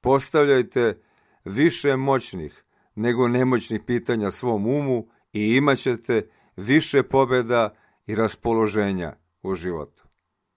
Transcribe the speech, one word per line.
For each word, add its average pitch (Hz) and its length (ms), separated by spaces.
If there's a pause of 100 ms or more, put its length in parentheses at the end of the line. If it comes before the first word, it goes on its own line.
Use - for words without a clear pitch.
Postavljajte 131 1000 (440)
više 139 500
moćnih 131 680 (320)
nego 120 320
nemoćnih 123 580
pitanja 117 460
svom 110 360
umu 131 400 (260)
i 107 220
imat 135 220
ćete 117 520 (260)
više 135 480
pobeda 123 720 (300)
i 107 100
raspoloženja 104 1000 (280)
u 95 120
životu. 82 480 (540)